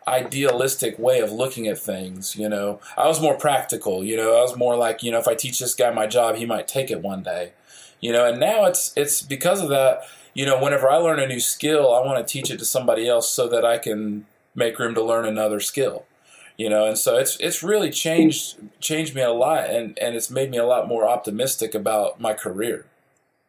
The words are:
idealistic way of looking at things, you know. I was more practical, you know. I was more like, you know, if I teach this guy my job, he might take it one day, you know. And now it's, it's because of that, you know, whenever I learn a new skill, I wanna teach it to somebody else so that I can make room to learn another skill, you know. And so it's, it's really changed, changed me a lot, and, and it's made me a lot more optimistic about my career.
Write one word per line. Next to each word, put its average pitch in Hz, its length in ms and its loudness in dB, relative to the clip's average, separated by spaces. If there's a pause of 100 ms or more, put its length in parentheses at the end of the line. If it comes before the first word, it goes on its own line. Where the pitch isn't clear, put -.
idealistic 127 880 0
way 123 220 4
of 107 120 0
looking 120 360 -4
at 98 100 -2
things, 95 600 -8
you 107 100 -4
know. 101 320 -4 (180)
I 139 100 4
was 156 140 2
more 151 140 4
practical, 107 680 0
you 110 100 -2
know. 113 220 4
I 120 40 6
was 127 140 2
more 123 220 2
like, 117 260 0
you 120 80 -4
know, 117 80 0
if 117 80 -2
I 117 80 4
teach 120 240 -6
this 123 160 -4
guy 120 160 2
my 110 160 0
job, 113 300 2
he 117 80 -6
might 113 220 -4
take 135 240 -2
it 92 100 -4
one 95 220 -6
day, 87 280 -6 (480)
you 117 140 -2
know. 120 120 4
And 120 140 0
now 208 260 4
it's, - 300 0
it's 143 260 0
because 170 400 -2
of 156 80 -2
that, 135 340 4 (300)
you 135 120 -2
know, 135 140 4
whenever 139 300 2
I 135 60 6
learn 165 240 2
a 135 80 0
new 127 120 -4
skill, 147 540 2
I 123 120 4
wanna 131 180 0
teach 131 260 -6
it 120 100 -8
to 110 60 -6
somebody 120 420 0
else 117 220 2
so 123 200 0
that 117 160 2
I 117 120 2
can 107 480 -6 (300)
make 117 240 -2
room 117 160 -4
to 113 80 2
learn 113 220 0
another 107 340 0
skill, - 460 -4 (520)
you 110 120 -4
know. 107 180 4
And 107 100 0
so 120 200 2
it's, - 220 0
it's - 220 -4
really 190 300 0
changed, 160 640 2 (240)
changed 156 340 -4
me 131 80 -4
a 120 120 2
lot, 135 360 2
and, 113 300 -4
and 117 160 -4
it's 117 160 -8
made 135 180 -2
me 123 80 -6
a 117 80 2
lot 120 220 2
more 110 200 2
optimistic 110 680 -2
about 104 440 -2
my 113 140 -2
career. 101 520 -6 (640)